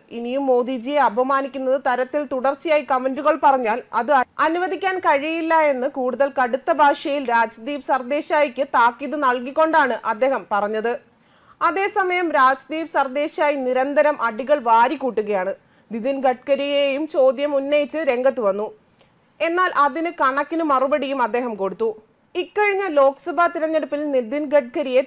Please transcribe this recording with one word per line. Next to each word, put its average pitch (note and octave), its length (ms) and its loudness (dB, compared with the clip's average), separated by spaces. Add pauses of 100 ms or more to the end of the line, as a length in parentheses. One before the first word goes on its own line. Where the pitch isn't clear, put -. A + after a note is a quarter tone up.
(120)
ഇനിയും A#3+ 340 -6
മോദിജിയെ B3+ 540 0
അപമാനിക്കുന്നത് C4 880 0
തരത്തിൽ B3+ 440 -2
തുടർച്ചയായി C#4 600 0
കമന്റുകൾ C4+ 520 0
പറഞ്ഞാൽ B3+ 400 2 (100)
അത് A#3 180 0
അ-, C4 140 4 (140)
അനുവദിക്കാൻ F4+ 600 -2
കഴിയില്ല" D#4+ 600 0
എന്ന് C#4 280 2
കൂടുതൽ C4+ 440 -2 (120)
കടുത്ത B3+ 280 -2
ഭാഷയിൽ C#4+ 580 0
രാജ്ദീപ് A#3 520 -2
സർദേശായിക്ക് C#4+ 840 -2
താക്കീത് B3 480 0
നൽകിക്കൊണ്ടാണ് C4+ 880 0
അദ്ദേഹം A3+ 460 0
പറഞ്ഞത്. G#3+ 480 -2 (640)
അതേസമയം F4+ 680 0
രാജ്ദീപ് C#4+ 580 0
സർദേശായി D4 680 0
നിരന്തരം C4+ 680 0
അടികൾ A#3 380 -2
വാരിക്കൂട്ടുകയാണ്. A3+ 960 2 (380)
നിതിൻ B3+ 300 -4
ഗഡ്കരിയെയും C#4 840 0
ചോദ്യം C#4+ 480 2
ഉന്നയിച്ച് D4 420 0
രംഗത്ത് C4 440 0
വന്നു. G3+ 320 -2 (680)
എന്നാൽ E4+ 360 0
അതിന് D4 340 0 (100)
കണക്കിന് D4 420 0
മറുപടിയും C4+ 580 0
അദ്ദേഹം A#3+ 340 -2
കൊടുത്തു. G3 460 -4 (340)
ഇക്കഴിഞ്ഞ G4 520 0
ലോക്സഭാ D4 600 2
തിരഞ്ഞെടുപ്പിൽ D4+ 640 -2
നിതിൻ C4+ 340 -2
ഗഡ്കരിയെ C4+ 600 0